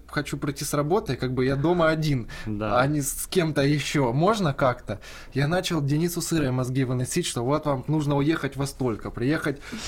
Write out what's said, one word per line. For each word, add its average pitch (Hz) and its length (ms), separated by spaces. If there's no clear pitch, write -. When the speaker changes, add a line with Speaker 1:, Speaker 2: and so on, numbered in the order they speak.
Speaker 1:
хочу 147 300
прийти 139 280
с 143 100
работы, 147 420
как 127 160
бы 127 140
я 139 100
дома 160 320
один, 156 380
Speaker 2:
Да. 107 320
Speaker 1:
а 131 80
не 151 140
с - 260
кем-то 160 360
ещё. 139 500
Можно 180 400
как-то?" 123 460
Я 143 140
начал 180 340
Денису 160 380
Сырой 156 300
мозги 127 340
выносить, 127 420
что - 160
вот 147 240
вам 135 220
нужно 147 280
уехать 143 400
во 139 100
столько, 117 440
приехать 139 500